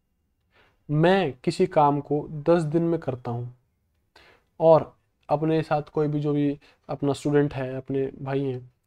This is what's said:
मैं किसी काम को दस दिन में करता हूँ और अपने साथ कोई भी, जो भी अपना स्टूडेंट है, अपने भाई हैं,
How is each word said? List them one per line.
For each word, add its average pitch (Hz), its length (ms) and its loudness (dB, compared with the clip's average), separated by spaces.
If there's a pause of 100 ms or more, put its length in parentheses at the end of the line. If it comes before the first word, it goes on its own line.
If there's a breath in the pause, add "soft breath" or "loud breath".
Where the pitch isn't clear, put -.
(880)
मैं 160 440 2 (100)
किसी 180 240 0
काम 147 340 2
को 147 260 -4 (200)
दस 170 160 4
दिन 156 200 -2
में 165 160 0
करता 123 320 -8
हूँ 120 220 -8 (1080 soft breath)
और 160 360 4 (340)
अपने 160 340 0
साथ 151 200 -2
कोई 151 240 -2
भी, 147 120 -2
जो 147 140 -2
भी 143 260 -2 (300 soft breath)
अपना 139 240 -2
स्टूडेंट 202 400 0
है, 127 220 -8
अपने 135 300 -4 (160)
भाई 139 220 -4
हैं, 127 280 -8 (160)